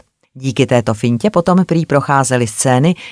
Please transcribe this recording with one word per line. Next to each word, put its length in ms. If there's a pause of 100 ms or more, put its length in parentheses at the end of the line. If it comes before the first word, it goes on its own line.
(340)
Díky 320
této 280
fintě 360
potom 340
prý 220
procházely 600
scény, 480 (180)